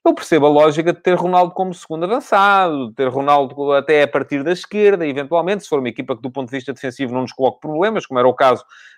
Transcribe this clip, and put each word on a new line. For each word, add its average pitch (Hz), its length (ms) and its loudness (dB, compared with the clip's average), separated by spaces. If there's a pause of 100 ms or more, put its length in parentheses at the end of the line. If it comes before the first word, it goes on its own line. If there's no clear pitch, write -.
eu 330 120 2
percebo 151 320 2
a - 20 6
lógica 156 460 2
de - 80 -18
ter 180 120 2
Ronaldo 175 380 0
como 185 220 -6
segundo 160 300 -10
avançado, 190 840 0
de 107 60 -16
ter 135 140 -2
Ronaldo 139 640 0
até 143 300 2
a 139 60 2
partir 139 340 -4
da 156 80 -2
esquerda, 196 560 0
eventualmente, 160 580 -2
se - 40 -20
for 147 100 0
uma 127 120 -4
equipa 127 260 -6
que 110 60 -14
do 135 80 -8
ponto 131 180 -8
de 131 80 -10
vista 135 160 -8
defensivo 131 400 -8
não 127 80 -2
nos 123 120 -6
coloque 127 280 -2
problemas, 170 460 -4
como 131 120 -4
era 123 80 4
o 127 60 4
caso, 127 320 2 (340)